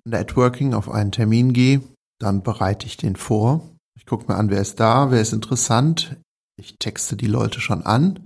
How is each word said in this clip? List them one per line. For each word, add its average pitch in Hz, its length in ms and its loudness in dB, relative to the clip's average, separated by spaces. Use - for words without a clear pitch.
Networking 123 680 0
auf 101 160 -4
einen 104 220 -2
Termin 117 400 2
gehe, 131 300 4
dann 101 240 -2
bereite 101 440 -2
ich - 100 -14
den 92 200 -4
vor. 120 520 0
Ich - 80 -20
gucke - 240 -6
mir 95 80 -2
an, 104 120 2
wer 98 100 0
ist 98 200 -4
da, 120 300 4
wer 123 100 4
ist 107 120 0
interessant. 123 840 0
Ich - 220 -20
texte - 380 -6
die 110 100 -4
Leute 107 340 0
schon - 220 -2
an, 156 440 0